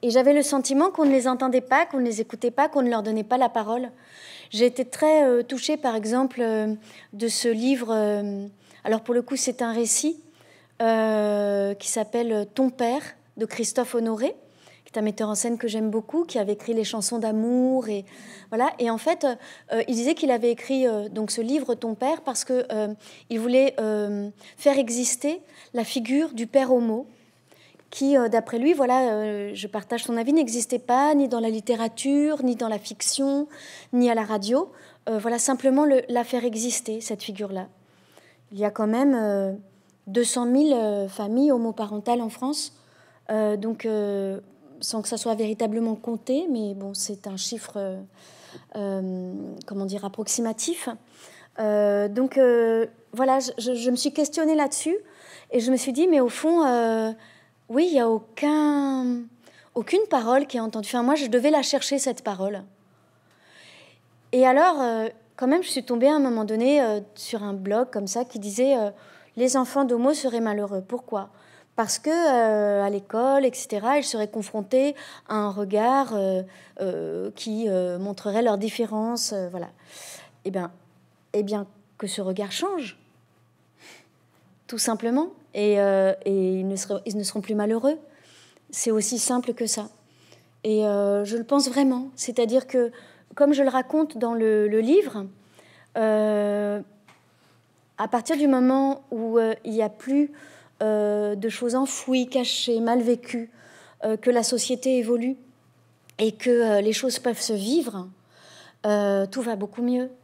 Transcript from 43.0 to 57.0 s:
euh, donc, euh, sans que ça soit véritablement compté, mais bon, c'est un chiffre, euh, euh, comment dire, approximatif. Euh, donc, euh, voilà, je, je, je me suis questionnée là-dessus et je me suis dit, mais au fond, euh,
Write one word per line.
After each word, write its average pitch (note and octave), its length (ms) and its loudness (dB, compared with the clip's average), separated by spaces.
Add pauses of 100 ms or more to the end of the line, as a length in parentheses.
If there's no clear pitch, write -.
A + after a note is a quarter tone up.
euh, G#3+ 260 0
donc, A3 300 -6
euh, G3+ 520 -2 (420)
sans A3 200 -6
que G#3 60 -6
ça A#3 100 -4
soit A3+ 180 -2
véritablement A3 600 -2
compté, B3 540 -2
mais G#3+ 260 -4
bon, G3 180 -10
c'est G3+ 320 -8
un F#3+ 120 -10
chiffre, - 400 -10
euh, F#3+ 220 -6 (760)
euh, F#3+ 580 -4 (320)
comment G3 200 -6
dire, G3 200 -6
approximatif. A3+ 840 -4 (720)
Euh, G#3 480 2
donc, B3 300 0
euh, A#3 480 6 (280)
voilà, C4 260 2
je, B3+ 180 -4
je, A#3+ 160 -2
je A#3+ 160 -2
me B3 60 2
suis C#4+ 180 -2
questionnée D#4 420 0
là-dessus D4+ 400 0 (560)
et B3+ 80 2
je A#3 120 0
me C4 40 4
suis B3+ 160 -2
dit, D4 160 2
mais D#4+ 140 6
au B3 80 4
fond, E4 360 2
euh, A3+ 460 2 (560)